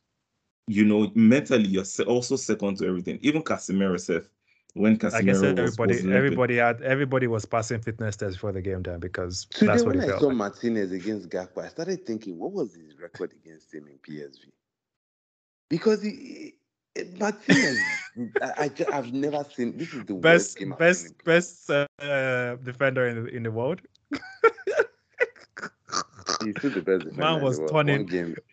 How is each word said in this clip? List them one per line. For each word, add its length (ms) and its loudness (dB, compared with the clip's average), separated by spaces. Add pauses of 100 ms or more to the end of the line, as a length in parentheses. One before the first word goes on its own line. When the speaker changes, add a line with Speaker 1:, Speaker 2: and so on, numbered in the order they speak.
(680)
Speaker 1:
You 180 4
know, 300 4
mentally 540 6
you're 180 0
se-, 180 -2
also 320 0
second 420 -2
to 80 -2
everything. 360 -4
Even 200 2
Casemiro 560 0
self, 300 -2 (460)
when 240 6
Speaker 2:
Like 60 -2
I 40 2
said, 160 0
Speaker 1:
Casemiro 160 4
was, 180 4
Speaker 2:
everybody, 360 2
Speaker 1:
was 100 -2
limping. 140 2
Speaker 2:
everybody 400 2
had, 240 2
everybody 440 2
was 200 -2
passing 340 -2
fitness 360 -6
tests 200 -4
before 160 -6
the 80 -6
game 220 -4
then 180 -8
because 460 -6
Speaker 3:
Today, 220 2
Speaker 2:
that's 140 4
what 120 2
Speaker 3:
when 80 2
Speaker 2:
it 20 0
Speaker 3:
I 40 0
Speaker 2:
felt 120 0
Speaker 3:
saw 60 4
Speaker 2:
like. 100 2
Speaker 3:
Martinez 560 -2
against 380 -6
Gakpo, 340 -6
I 40 -12
started 360 -8
thinking, 340 -8
what 140 -8
was 220 -6
his 260 -20
record 320 -10
against 400 -20
him 160 -16
in 140 -20
P 200 -12
S 220 -16
V? 60 -20 (1200)
Because 320 2
he, 540 -10 (640)
Martinez, 600 2 (600)
I, 120 -4 (120)
I 40 0
ju-, 240 -4
I've 200 -4
never 320 -2 (100)
seen, 220 -4
this 180 -8
is 120 -10
the 80 -4
Speaker 2:
Best, 420 4
Speaker 3:
worst 20 -18
game 140 -6
I've 60 -12
Speaker 2:
best, 240 4
Speaker 3:
seen 80 -16
him 140 -20
play. 100 4
Speaker 2:
best, 360 0
uh, 160 2 (160)
uh, 540 -2
defender 520 0
in 160 -4
the, 100 -10
in 80 -6
the 80 -4
world. 300 -2 (300)
<laughs> 0 - (2250)
Speaker 3:
He's 180 -4
still 120 -2
the 120 -4
best 220 2
defender 120 -12
Speaker 2:
Man 220 2
Speaker 3:
in 40 -2
Speaker 2:
was 140 0
Speaker 3:
the 60 -4
world. 100 -2
Speaker 2:
turning 280 2
Speaker 3:
One 60 -4
game. 300 -2 (160)